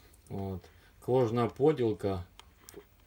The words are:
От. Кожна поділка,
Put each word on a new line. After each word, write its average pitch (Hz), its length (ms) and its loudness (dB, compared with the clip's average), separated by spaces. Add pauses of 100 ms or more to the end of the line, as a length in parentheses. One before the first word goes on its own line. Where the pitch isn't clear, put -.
(300)
От. 95 300 -8 (400)
Кожна 120 460 2
поділка, 110 800 0 (840)